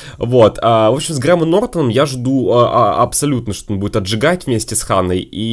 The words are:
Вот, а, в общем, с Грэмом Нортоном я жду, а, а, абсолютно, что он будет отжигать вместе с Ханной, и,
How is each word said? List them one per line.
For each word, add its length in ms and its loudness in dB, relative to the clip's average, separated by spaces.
Вот, 440 4
а, 280 4
в 40 0
общем, 200 -6
с 40 -4
Грэмом 320 2
Нортоном 380 0
я 180 2
жду, 460 -2
а, 460 2
а, 40 2
абсолютно, 520 -2
что 200 -10
он 60 -4
будет 160 -4
отжигать 500 -2
вместе 280 -4
с 80 -2
Ханной, 380 0
и, 200 -10